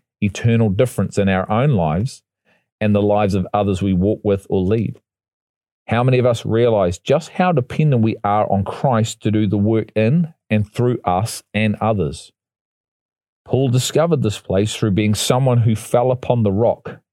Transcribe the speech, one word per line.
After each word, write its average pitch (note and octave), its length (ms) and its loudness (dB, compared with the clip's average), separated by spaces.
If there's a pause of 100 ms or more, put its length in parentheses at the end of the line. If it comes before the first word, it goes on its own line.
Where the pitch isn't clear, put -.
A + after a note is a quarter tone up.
(220)
eternal A2+ 480 0
difference G#2 480 -2
in G2 100 2
our F#2+ 220 0
own B2 220 0
lives F2 500 -2 (580)
and G#2+ 140 0
the G#2 80 2
lives G#2 320 2
of F#2 180 -2
others G2+ 300 -2
we G2 120 0
walk F#2+ 300 0
with G2 260 0
or F#2+ 120 0
lead. A2 400 -2 (840)
How A#2 160 0
many B2+ 160 2
of A#2+ 80 2
us - 180 -2
realize G#2+ 540 2
just D3 300 -2
how F3+ 220 0
dependent D3 520 0
we A2 200 0
are G#2 280 0
on G2 120 0
Christ A2+ 600 -2
to G#2+ 80 0
do A2 160 2
the G#2 100 0
work G#2+ 380 0
in C#3+ 400 0 (160)
and G#2 200 0
through A#2+ 320 -2
us F#2 380 -2 (100)
and G#2+ 300 0
others? G2 500 -2 (1160)
Paul C3 240 0
discovered C#3 520 0
this G#2 160 -2
place G2+ 380 -2
through A2 160 0
being G#2 240 0
someone B2+ 440 0
who A2+ 160 2
fell B2 360 0
upon B2 320 -2
the G2+ 80 0
rock G#2 480 -2 (140)